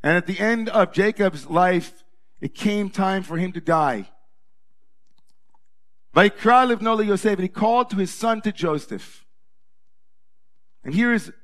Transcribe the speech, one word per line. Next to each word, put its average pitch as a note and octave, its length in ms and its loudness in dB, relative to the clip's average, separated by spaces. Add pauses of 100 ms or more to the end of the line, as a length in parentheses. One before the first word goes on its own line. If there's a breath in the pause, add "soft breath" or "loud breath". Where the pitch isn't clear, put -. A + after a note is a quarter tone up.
And D#3 140 2
at F3 100 0
the F3+ 140 -6
end A3 280 0
of G#3 240 2
Jacob's F#3+ 540 0
life, F3+ 560 0 (380)
it - 140 -8
came G#3 360 -2
time F#3+ 320 -2
for E3 140 -8
him F3+ 160 -4
to E3+ 80 -8
die. D3 500 0 (2000)
"Vayikra A#3 600 4
Livno A3 320 0
Yosef," G3+ 280 0
and F#3 80 -4
he F#3 60 -2
called A#3 420 0
to G3+ 60 -6
his F#3 160 -2
son, A3+ 280 -2
to G#3+ 100 -2
Joseph. D3+ 760 -6 (1600)
And C3+ 120 -10
here A#3+ 180 4
is G#3 200 -2 (120)